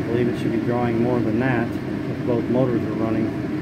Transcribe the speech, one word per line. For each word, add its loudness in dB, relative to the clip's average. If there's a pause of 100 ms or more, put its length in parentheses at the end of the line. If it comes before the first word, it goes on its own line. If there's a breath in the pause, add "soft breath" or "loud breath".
believe 2
it -2
should 0
be 0
drawing 0
more 2
than 0
that 2
if -4
both 2
motors 2
are -2
running 0 (340)